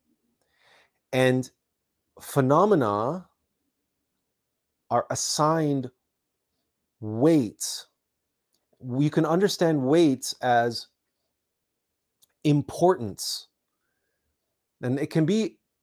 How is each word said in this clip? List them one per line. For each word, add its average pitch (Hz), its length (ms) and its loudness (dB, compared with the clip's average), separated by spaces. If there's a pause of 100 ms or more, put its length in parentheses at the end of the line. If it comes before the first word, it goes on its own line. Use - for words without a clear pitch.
(1160)
And 127 360 2 (720)
phenomena 143 1080 2 (1600)
are 120 200 -2
assigned 147 800 -2 (1080)
weights. 117 880 -2 (920)
We 131 300 -2
can 160 160 0
understand 165 560 0
weights 143 600 2
as 120 460 0 (1600)
importance. 147 1040 -2 (1300)
And 127 180 -2
it 151 100 -6
can 160 160 0
be 208 320 -2 (260)